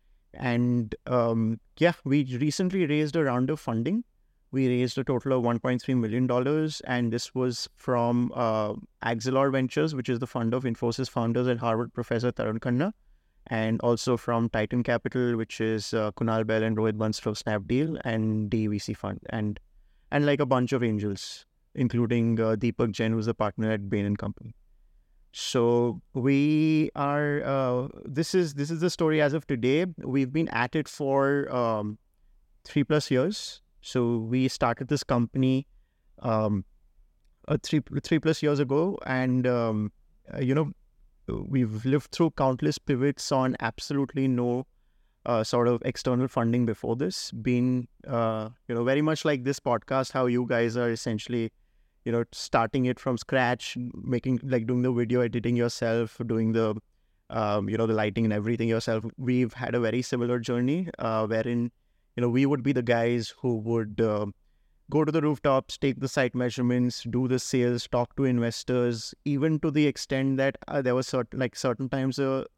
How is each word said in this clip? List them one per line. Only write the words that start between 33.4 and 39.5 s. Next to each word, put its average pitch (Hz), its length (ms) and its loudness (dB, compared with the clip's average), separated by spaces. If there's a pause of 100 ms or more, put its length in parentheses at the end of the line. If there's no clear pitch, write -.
So 120 380 0
we 123 320 0
started 120 400 -2
this 147 120 2
company, 131 640 2 (540)
um, 110 460 0 (840)
uh, 143 160 0
three, 151 180 0 (220)
three 160 160 2
plus 160 240 0
years 147 160 2
ago, 147 460 0
and, 127 420 0
um, 113 460 0 (380)